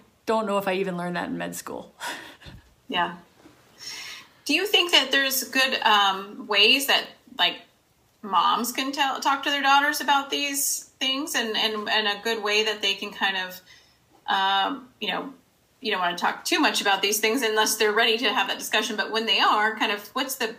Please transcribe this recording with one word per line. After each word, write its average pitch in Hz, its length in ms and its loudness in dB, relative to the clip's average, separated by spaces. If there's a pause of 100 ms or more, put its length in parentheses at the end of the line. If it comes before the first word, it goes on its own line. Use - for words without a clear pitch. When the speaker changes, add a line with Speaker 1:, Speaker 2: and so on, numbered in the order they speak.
(260)
Speaker 1:
don't 220 200 2
know 202 120 0
if 196 100 -2
I 190 60 0
even 185 220 -2
learned 175 200 -4
that - 120 -4
in 175 80 -6
med 175 200 -8
school. - 420 -12
<laughs> - 60 -12 (840)
Speaker 2:
Yeah. 175 260 -2 (1300)
Do - 100 -2
you 370 120 2
think 370 260 2
that 277 200 4
there's 277 320 0
good, 262 380 0
um, 202 640 2
ways 220 400 4
that, 190 160 2 (340)
like, 175 180 0 (640)
moms 190 500 0
can 277 200 -4
tell, 277 280 0
talk 277 240 0
to 302 60 0
their 285 120 0
daughters 285 380 4
about 285 300 2
these 285 680 -2
things, 269 380 -2
and, 226 200 -2
and, 214 320 -2
and 208 200 0
a 202 160 -2
good 220 180 -2
way 208 220 2
that 214 180 -4
they 196 120 0
can 202 180 -8
kind 196 240 -2
of, 185 240 -8 (680)
um, 196 600 0 (120)
you 208 80 -4
know, - 240 -4 (480)
you 220 120 -4
don't 185 80 0
wanna 175 180 0
talk - 260 -2
too 339 140 2
much - 240 2
about 196 180 2
these 202 200 0
things 220 220 2
unless 220 340 2
they're 214 160 2
ready 226 260 2
to 247 160 0
have 196 140 0
that - 100 -6
discussion, 220 380 -2
but 185 160 -4
when 226 120 -2
they 220 140 2
are, 214 400 2
kind 226 140 0
of, 208 200 -8
what's 262 220 -4
the 226 140 -2 (100)